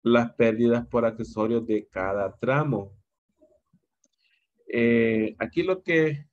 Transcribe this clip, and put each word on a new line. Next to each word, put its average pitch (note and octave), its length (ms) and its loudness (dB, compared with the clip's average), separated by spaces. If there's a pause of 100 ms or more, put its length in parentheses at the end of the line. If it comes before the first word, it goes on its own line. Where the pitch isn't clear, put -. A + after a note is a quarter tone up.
las A#2 320 2
pérdidas A#2 540 2
por A#2 180 -2
accesorios A2+ 600 -4
de G#2+ 200 -2
cada G2 500 -4
tramo. C3 540 -2 (1800)
Eh, A2+ 720 2
aquí A#2+ 240 -4
lo F#3 220 -2
que D#3 500 0